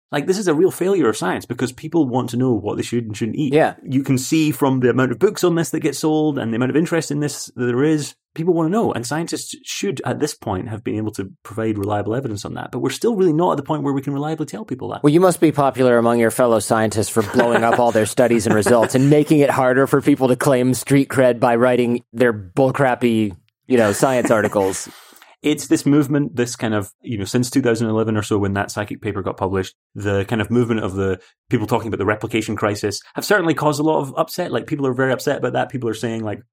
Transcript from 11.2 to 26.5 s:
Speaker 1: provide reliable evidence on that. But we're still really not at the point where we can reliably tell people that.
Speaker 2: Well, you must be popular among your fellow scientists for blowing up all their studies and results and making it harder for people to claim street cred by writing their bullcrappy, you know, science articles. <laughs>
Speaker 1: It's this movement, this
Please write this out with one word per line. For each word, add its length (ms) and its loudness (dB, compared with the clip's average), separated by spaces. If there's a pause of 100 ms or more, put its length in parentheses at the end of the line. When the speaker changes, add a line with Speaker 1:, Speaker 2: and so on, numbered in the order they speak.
Speaker 1:
provide 340 -4
reliable 380 -4
evidence 300 -6
on 100 -10
that. 160 -12
But 80 -8
we're 100 -2
still 260 -2
really 160 2
not 200 2
at 60 0
the 60 -6
point 200 -4
where 100 -2
we 80 -2
can 120 -6
reliably 340 -6
tell 180 -12
people 240 -10
that. 140 -10
Speaker 2:
Well, 100 6
you 80 6
must 180 4
be 120 6
popular 480 4
among 200 4
your 120 4
fellow 260 4
scientists 520 0
for 120 0
blowing 420 2
up 160 4
all 120 4
their 160 2
studies 400 2
and 80 4
results 400 4
and 160 4
making 280 4
it 120 4
harder 340 2
for 160 2
people 280 2
to 60 4
claim 380 2
street 340 2
cred 320 2
by 160 2
writing 560 2
their 220 2
bullcrappy, 1040 0 (320)
you 100 2
know, 140 4
science 400 2
articles. 600 0
<laughs> 60 -20 (440)
Speaker 1:
It's 240 -2
this 180 0
movement, 500 2
this 200 -2